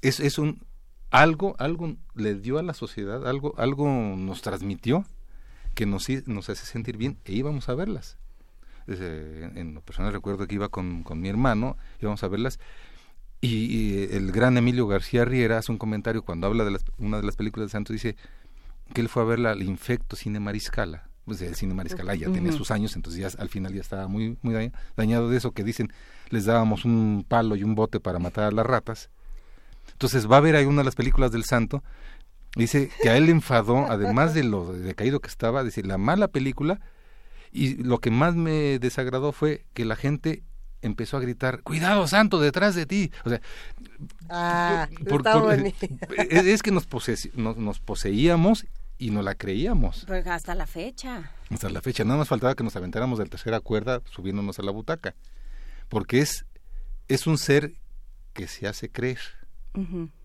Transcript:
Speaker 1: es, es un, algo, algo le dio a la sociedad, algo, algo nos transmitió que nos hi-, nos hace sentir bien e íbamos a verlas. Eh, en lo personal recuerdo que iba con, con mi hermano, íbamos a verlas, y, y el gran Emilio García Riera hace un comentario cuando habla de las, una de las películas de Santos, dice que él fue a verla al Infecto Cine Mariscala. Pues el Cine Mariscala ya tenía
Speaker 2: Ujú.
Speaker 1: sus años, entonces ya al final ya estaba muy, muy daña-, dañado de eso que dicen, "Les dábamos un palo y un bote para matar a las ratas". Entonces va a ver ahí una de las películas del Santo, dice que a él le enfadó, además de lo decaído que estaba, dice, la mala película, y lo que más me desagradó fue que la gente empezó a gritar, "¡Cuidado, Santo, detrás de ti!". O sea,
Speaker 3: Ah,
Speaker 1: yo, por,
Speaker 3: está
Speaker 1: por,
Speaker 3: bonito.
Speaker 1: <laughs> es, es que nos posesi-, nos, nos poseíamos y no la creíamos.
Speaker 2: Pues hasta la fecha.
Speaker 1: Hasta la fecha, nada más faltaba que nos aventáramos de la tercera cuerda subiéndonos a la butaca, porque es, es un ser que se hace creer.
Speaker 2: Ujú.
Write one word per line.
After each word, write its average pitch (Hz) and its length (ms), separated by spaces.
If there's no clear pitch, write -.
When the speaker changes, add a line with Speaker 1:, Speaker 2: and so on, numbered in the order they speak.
Speaker 1:
es, 135 180
es 143 180
un, 151 260
algo, 160 480
algo 165 360
le 107 200
dio 120 240
a 165 40
la 170 100
sociedad, 113 540
algo, 139 300
algo 139 300
nos 95 260
transmitió 101 640
que 107 100
nos 98 240
hi-, 131 160
nos 104 240
hace 98 160
sentir 113 320
bien 127 280
e 98 80
íbamos 135 340
a 123 80
verlas. 120 420
Eh, 80 680
en 82 200
lo 78 60
personal 101 320
recuerdo 98 340
que 101 80
iba 101 140
con, 87 340
con 78 160
mi 92 100
hermano, 120 480
íbamos 104 220
a 101 40
verlas, 107 320
y, 127 60
y 110 680
el 95 160
gran 123 260
Emilio 123 300
García 101 380
Riera 117 340
hace 117 120
un 110 60
comentario 107 460
cuando - 240
habla 107 180
de 101 60
las, 98 120
una 104 200
de 104 60
las 104 140
películas 107 300
de 98 40
Santos, 107 220
dice 110 220
que 120 80
él 113 80
fue 120 140
a - 20
verla 117 260
al 98 120
Infecto 98 520
Cine 107 240
Mariscala. 101 680
Pues 95 160
el 85 140
Cine 95 180
Mariscala 95 420
ya 78 160
tenía 175 180
Speaker 2:
Ujú. 156 80
Speaker 1:
sus 117 140
años, 107 240
entonces 87 260
ya 95 200
al 98 80
final 95 240
ya 95 80
estaba 95 260
muy, 110 340
muy 117 120
daña-, 113 180
dañado 117 320
de 127 80
eso 120 140
que 101 120
dicen, 107 300
"Les 110 140
dábamos 110 400
un 110 420
palo 113 280
y 98 80
un 107 120
bote 110 240
para 90 200
matar 90 260
a 107 60
las 104 140
ratas". 117 440
Entonces 117 360
va 131 80
a 147 40
ver 156 140
ahí 143 100
una 143 160
de 135 40
las 131 100
películas 131 360
del 113 140
Santo, 123 380
dice 131 340
que 117 60
a 113 80
él 156 100
le 165 40
enfadó, 127 600
además 127 420
de 156 100
lo 92 300
decaído 104 460
que - 100
estaba, 123 340
dice, 110 200
la 95 140
mala 170 320
película, 143 520
y 135 240
lo 123 240
que 120 120
más 156 240
me 156 440
desagradó 131 520
fue 151 420
que 117 120
la 110 100
gente 147 480
empezó 113 360
a - 20
gritar, 127 420
"¡Cuidado, 175 460
Santo, 202 320
detrás 180 340
de 170 140
ti!". 190 240
O 120 40
sea, 117 100
Speaker 3:
Ah, 170 600
Speaker 1:
yo, 165 140
por, 143 160
Speaker 3:
está 220 120
Speaker 1:
por, 220 100
Speaker 3:
bonito. 190 300
Speaker 1:
<laughs> - 180
es, 185 280
es 208 180
que 214 80
nos 180 180
posesi-, 110 440
nos, 110 240
nos 104 220
poseíamos 165 840
y 120 140
no 104 100
la 98 140
creíamos. 127 720
Speaker 2:
Pues 185 200
hasta 175 280
la 175 120
fecha. 214 640
Speaker 1:
Hasta - 200
la 85 120
fecha, 120 220
nada 127 160
más 151 80
faltaba 131 280
que - 80
nos 110 120
aventáramos 110 440
de 98 60
la 82 60
tercera 110 280
cuerda 117 420
subiéndonos 98 480
a 98 40
la 101 80
butaca, 110 440
porque 113 320
es, - 260
es 135 200
un 160 100
ser 147 360
que 92 140
se - 200
hace 107 220
creer. 123 300
Speaker 2:
Ujú. 170 360